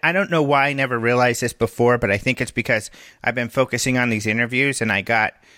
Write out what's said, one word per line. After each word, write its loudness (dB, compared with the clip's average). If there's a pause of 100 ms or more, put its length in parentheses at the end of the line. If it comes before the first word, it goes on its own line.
I 2
don't 0
know 2
why 2
I -2
never -2
realized 2
this -4
before, 2
but 0
I 2
think -2
it's -4
because -2 (320)
I've -2
been -4
focusing -2
on 0
these -2
interviews, -2
and -2
I 0
got, 0 (240)